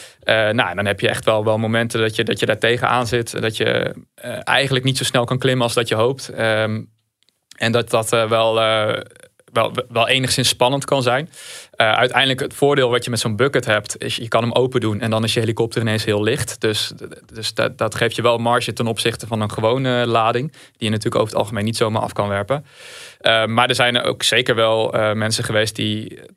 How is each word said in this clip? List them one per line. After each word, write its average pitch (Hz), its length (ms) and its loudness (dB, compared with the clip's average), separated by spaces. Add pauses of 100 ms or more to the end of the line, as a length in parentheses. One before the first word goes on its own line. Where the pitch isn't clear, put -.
(200)
Eh, 110 300 2
nou, 107 260 0
dan 101 100 -2
heb 101 140 0
je 113 100 0
echt - 160 -4
wel, 110 180 2
wel 110 140 2
momenten 113 440 0
dat 110 140 0
je, 117 80 0
dat 110 160 -2
je - 60 0
daar 107 120 2
tegenaan 120 500 2
zit. 117 340 -2
Dat 110 160 -2
je, 113 360 0 (220)
eh, 120 280 -10
eigenlijk 131 420 0
niet 131 120 0
zo - 60 -4
snel 123 220 0
kan 127 120 -2
klimmen 131 260 0
als 117 100 -2
dat 120 140 0
je - 80 0
hoopt. 123 340 0
Ehm, 110 520 0 (760)
en 113 140 0
dat 113 180 2
dat, 113 240 0
eh, 113 160 2
wel, 113 320 4
eh, 110 400 0 (500)
wel, 110 200 0 (180)
wel 113 180 2
enigszins 127 400 2
spannend 135 380 2
kan 139 180 2
zijn. 127 260 0 (420)
Eh, 110 200 4
uiteindelijk 127 480 2
het - 140 -4
voordeel 139 360 4
wat 120 140 2
je - 60 -8
met 127 100 -2
zo'n 110 160 -2
bucket 127 300 0
hebt, 107 380 -2
is 113 120 -6
je 117 120 -8
kan 113 160 2
hem 117 100 0
open 127 280 2
doen 107 200 -2
en 117 80 -2
dan 110 140 0
is 110 100 -2
je 123 60 0
helikopter 113 420 -2
ineens 110 240 -2
heel 104 180 0
licht. 120 380 -2
Dus, 110 300 -2 (420)
dus 113 200 -8
dat, 117 240 -2
dat 110 180 -2
geeft 117 200 0
je 120 60 -6
wel 117 160 2
marge 117 360 0
ten 120 140 -2
opzichte 110 400 -4
van 110 140 -2
een 107 100 -2
gewone 123 540 0
lading, 117 460 0
die - 80 -20 (180)
je 110 120 -2
natuurlijk 107 260 -2
over 113 120 2
het - 100 -4
algemeen 104 280 -2
niet 110 120 -2
zomaar 110 240 0
af 117 120 -6
kan 104 140 -2
werpen. 101 380 -2 (540)
Eh, 113 260 2
maar 117 240 2
er 123 60 2
zijn 120 260 2
ook - 220 -2
zeker 127 320 2
wel, 110 380 2
eh, 107 200 0
mensen 110 300 -2
geweest 110 320 -2
die 110 440 -6 (180)